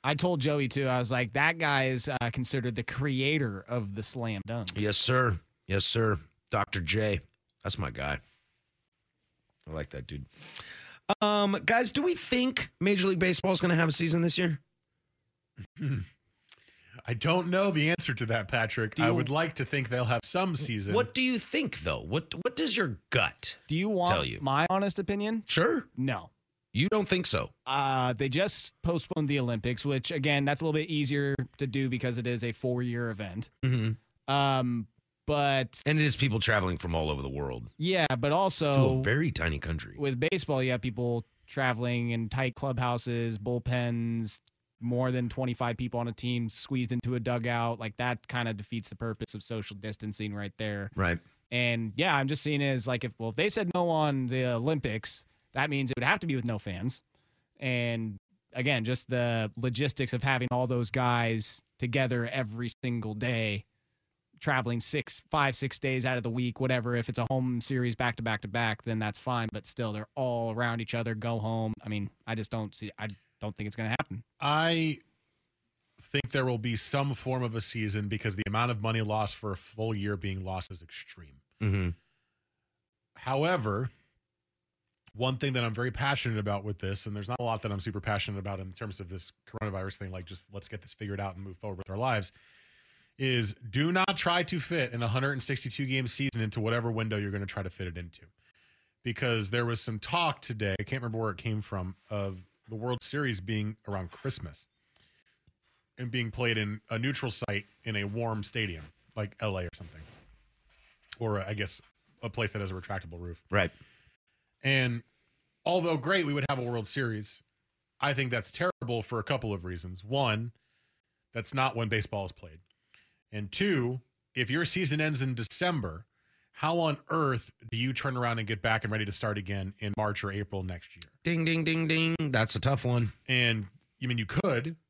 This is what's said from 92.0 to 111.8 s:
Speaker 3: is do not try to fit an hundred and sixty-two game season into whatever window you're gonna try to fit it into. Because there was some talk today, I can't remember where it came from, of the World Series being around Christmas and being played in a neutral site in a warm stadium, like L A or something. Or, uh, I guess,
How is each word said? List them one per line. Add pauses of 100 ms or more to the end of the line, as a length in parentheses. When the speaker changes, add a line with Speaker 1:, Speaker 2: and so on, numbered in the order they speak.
Speaker 3:
is (160)
do
not
try
to
fit
an
hundred
and
sixty-two
game
season
into
whatever
window
you're
gonna
try
to
fit
it
into. (800)
Because
there
was
some
talk
today,
I
can't
remember
where
it
came
from, (140)
of (300)
the
World
Series
being (120)
around
Christmas (1300)
and
being
played
in
a
neutral
site (180)
in
a
warm
stadium, (300)
like
L
A
or
something. (1160)
Or,
uh,
I
guess, (420)